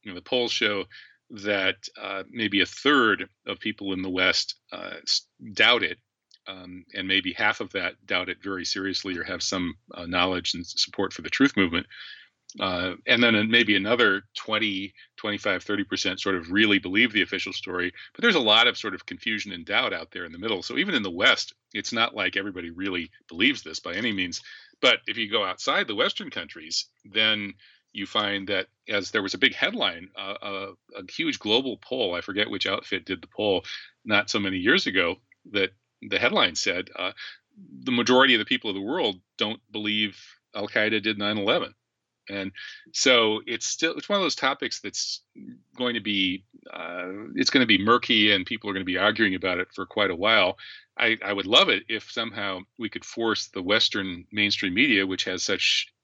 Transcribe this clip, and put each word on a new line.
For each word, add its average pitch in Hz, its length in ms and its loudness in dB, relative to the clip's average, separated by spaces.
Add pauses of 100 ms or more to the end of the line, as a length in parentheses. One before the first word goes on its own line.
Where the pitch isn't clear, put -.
You 107 80 -12
know, 90 60 -10
the 90 60 -12
polls 123 280 0
show 104 340 0 (460)
that, 98 460 0 (240)
uh, 98 300 -8
maybe 104 300 0
a 87 60 6
third 113 640 2 (180)
of 98 140 -8
people 101 320 -6
in 92 100 -2
the 92 80 -4
West, 92 460 2 (160)
uh, 90 220 -10 (100)
s-, - 220 -2 (260)
doubt 110 320 4
it, - 140 -4 (500)
um, 90 360 -14 (100)
and 95 120 -6
maybe 95 280 0
half 107 260 0
of 98 120 -6
that 90 320 -4
doubt 90 240 -2
it - 140 -8
very 92 220 -6
seriously 95 520 -4
or 85 60 -6
have 90 200 -6
some, 90 320 -2 (200)
uh, 87 120 -10
knowledge 90 480 0
and 87 80 -8
s-, - 140 -12
support - 360 -2
for 85 100 -12
the 80 80 -10
truth - 260 4
movement. 90 300 2 (720)
Uh, 90 360 -2 (120)
and 120 160 4
then 110 280 4
maybe 110 260 4
another 101 460 4 (120)
twenty, 101 600 -4 (240)
twenty-five, 104 440 -2
thirty 104 220 -2
percent 92 340 -2
sort 98 160 0
of 82 160 -6
really 104 280 4
believe 104 340 2
the 104 80 2
official 92 320 -2
story. 90 400 -4 (220)
But - 80 -8
there's 233 120 4
a 156 60 6
lot 110 260 6
of 117 120 2
sort 98 160 -6
of 87 100 -14
confusion 101 480 -6
and 85 140 -12
doubt 107 260 0
out 82 200 -8
there 92 120 -10
in 80 80 -12
the 82 60 -16
middle. 98 240 -4
So 123 160 -6
even 185 160 -2
in 113 80 0
the 98 80 -4
West, 104 420 2 (220)
it's 104 180 -6
not 117 220 0
like 95 240 -2
everybody 90 320 -8
really 90 400 -6 (180)
believes 113 340 0
this 80 180 -10
by 87 120 -10
any 107 200 -4
means. 90 280 -6 (400)
But 123 260 4
if 107 120 -6
you 104 120 -4
go 107 140 0
outside 139 440 -2
the 107 60 -4
Western 156 360 -2
countries, 80 560 -8 (180)
then 107 480 0 (400)
you 101 140 -8
find 101 420 -2
that, 95 200 -2 (200)
as 101 220 -2
there 110 120 0
was 95 120 -4
a 95 40 -8
big 123 160 4
headline, 104 640 -2
uh, 98 240 -8
a, 98 280 -8 (280)
a 92 160 -14
huge 151 260 -4
global 120 380 2
poll, 110 380 -4
I 87 80 -4
forget 104 280 -2
which 95 160 -4
outfit 95 380 -4
did 90 160 -6
the - 80 -18
poll 101 380 0 (400)
not 104 240 2
so 113 80 0
many 95 180 0
years 123 300 2
ago, 92 300 0 (360)
that 98 200 0 (280)
the 101 180 -4
headline 120 360 2
said, 92 340 -2 (100)
uh, 92 140 -4 (720)
"The 127 100 -2
majority 127 420 8
of 110 40 4
the 107 80 0
people 117 240 -2
of 95 40 -4
the 98 60 -4
world 107 400 -2 (160)
don't 110 240 -2 (100)
believe 107 480 -2 (360)
Al 104 120 -4
Qaeda 107 360 2
did 107 160 -2
nine 104 180 0
eleven." 110 380 0 (560)
And 98 220 -6 (400)
so 113 540 4
it's 117 200 -6
still, - 280 -2
it's - 160 -8
one 202 80 2
of 190 40 2
those 151 120 0
topics 139 460 -2
that's - 420 -6 (560)
going 123 160 0
to 110 60 -2
be, 95 440 0 (260)
uh, 87 380 -8 (260)
it's 131 140 2
gonna 131 160 4
be 101 180 4
murky, 110 500 4
and 95 120 2
people 110 240 -8
are 98 60 -4
gonna 95 100 -4
be 90 140 -2
arguing 107 360 4
about 90 260 -2
it 90 120 -4
for 92 140 -8
quite 101 240 0
a 87 40 -2
while. 95 440 4 (400)
I, 113 260 2
I 101 80 -4
would 98 140 -2
love 156 240 6
it 104 180 0
if 110 220 -6
somehow 104 500 -6 (180)
we 110 120 -8
could - 160 -12
force 113 400 0
the 95 160 -8
Western 95 680 0
mainstream 101 440 0
media, 104 320 4
which 92 180 -4
has 92 180 -4
such - 480 0 (140)